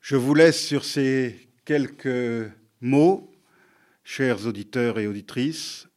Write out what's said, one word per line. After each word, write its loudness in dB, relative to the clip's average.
Je -4
vous 2
laisse 6
sur -4
ces -2
quelques -4
mots, 2
chers -4
auditeurs -4
et -4
auditrices. -8